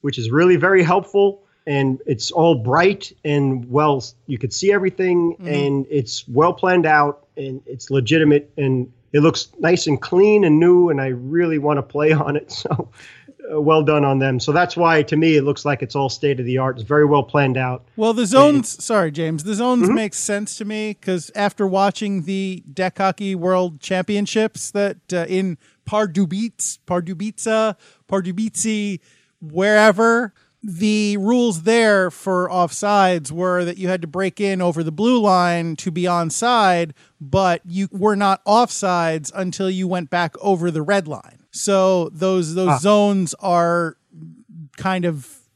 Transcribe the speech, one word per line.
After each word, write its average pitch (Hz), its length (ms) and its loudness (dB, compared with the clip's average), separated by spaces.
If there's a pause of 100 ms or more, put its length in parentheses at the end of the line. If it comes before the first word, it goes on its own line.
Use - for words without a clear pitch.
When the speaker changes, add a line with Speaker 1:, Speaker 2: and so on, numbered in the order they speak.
Speaker 1:
which 139 160 -4
is 113 140 -4
really 175 240 6
very 180 280 4
helpful. 196 600 0 (240)
And 135 400 0
it's 135 240 -4
all 165 240 4
bright 156 560 0 (140)
and 135 440 0
well, 143 340 0 (220)
you 127 140 -6
could - 140 -6
see 196 180 0
everything, 185 640 0
Speaker 2:
Mm-hmm. 180 140 -12
Speaker 1:
and 139 440 0
it's 139 360 -4
well 151 260 2
planned 180 340 2
out, 147 400 2 (100)
and 135 300 -10
it's 127 240 -12
legitimate, 147 680 2
and 131 340 -2 (220)
it 147 60 4
looks 160 300 2 (100)
nice 170 260 0
and 147 160 -2
clean 202 440 2
and 156 140 4
new, 175 300 6
and 143 100 0
I 135 100 -4
really 151 500 -2
wanna 143 240 0
play 151 280 0
<laughs> 156 140 2
on 143 120 -4
it. - 140 -8
So, - 380 -6 (640)
uh, 151 80 -2
well 156 220 4
done 147 200 2
on 135 140 2
them. 135 220 0
So 151 120 -4
that's 175 240 0
why, 165 280 2
to 156 120 -2
me, 160 200 4
it 143 80 4
looks 143 200 -4
like 143 200 -2
it's - 120 -10
all 139 140 0
state 143 300 -4
of 123 80 -6
the 127 100 -2
art. 131 220 -2
It's 107 80 -10
very 147 180 4
well 143 180 2
planned 131 340 0
out. 127 280 -6 (100)
Speaker 2:
Well, 220 180 0
the 233 100 0
Speaker 1:
And 190 60 -2
Speaker 2:
zones, 277 540 4
sorry, 190 280 0
James, 160 320 -4
the 208 100 -6
zones 240 300 0
Speaker 1:
Mm-hmm. 190 100 2
Speaker 2:
make 220 220 -2
sense 208 420 -6
to 214 80 -10
me, 214 300 -6
'cause 185 400 -6
after 202 320 -2
watching 196 560 -2
the 190 400 -6 (100)
Deck 185 240 -4
Hockey 196 380 -2
World 180 440 -2
Championships 202 920 -4
that, 202 260 -2 (160)
uh, 170 160 -2
in 185 280 -2 (300)
Pardubice, 202 1000 -4
Pardubice, 202 880 -4 (320)
Pardubice, 202 920 -4 (420)
wherever, 214 920 2 (280)
the 208 560 0
rules 214 460 0
there 208 480 4
for 180 380 -2
offsides 185 840 0
were 180 320 -2
that 175 140 -6
you 185 100 -4
had 185 140 -2
to 165 60 -10
break 185 340 -4
in 196 200 -2
over 170 220 -2
the 160 80 -4
blue 220 300 0
line 175 560 2
to - 120 -8
be 175 140 -4
onside, 175 880 0 (300)
but 175 440 0
you 185 280 -4
were 202 240 0
not 196 260 0
offsides 180 880 0
until 190 360 -4
you 185 180 -4
went 175 220 -4
back 175 320 -4
over 180 280 0
the 156 120 -4
red 180 260 0
line. - 320 -14 (120)
So 190 580 0
those, 170 460 -2
those 185 160 0
Speaker 1:
Ah. 139 60 2
Speaker 2:
zones 202 600 2
are 170 560 0 (800)
kind 185 300 -4
of 151 340 -6 (160)